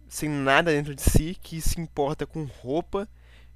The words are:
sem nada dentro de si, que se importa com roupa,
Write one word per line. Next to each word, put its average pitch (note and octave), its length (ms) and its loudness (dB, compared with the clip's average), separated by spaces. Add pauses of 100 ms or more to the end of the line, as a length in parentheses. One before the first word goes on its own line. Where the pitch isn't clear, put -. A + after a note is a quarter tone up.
sem - 200 -6
nada C#3+ 420 2
dentro D3 240 0
de - 80 -12
si, E3+ 400 4
que D#3+ 180 -10
se - 200 2
importa D3+ 460 -2
com D#3+ 180 -8
roupa, E3 640 -4 (480)